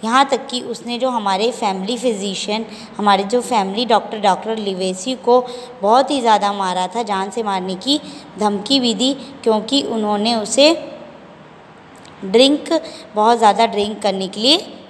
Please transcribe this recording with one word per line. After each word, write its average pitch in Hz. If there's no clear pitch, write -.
यहाँ 262
तक 240
कि 247
उसने 240
जो 254
हमारे 214
family 202
physician, 208
हमारे 202
जो 226
family 220
doctor, 214
doctor 208
Livesi 190
को 247
बहुत 254
ही 285
ज़्यादा 208
मारा 185
था, 220
जान 202
से 233
मारने 190
की 277
धमकी 208
भी 233
दी, 254
क्योंकि 226
उन्होंने 214
उसे 269
drink, 269
बहुत 220
ज़्यादा 214
drink 208
करने 190
के 202
लिए 269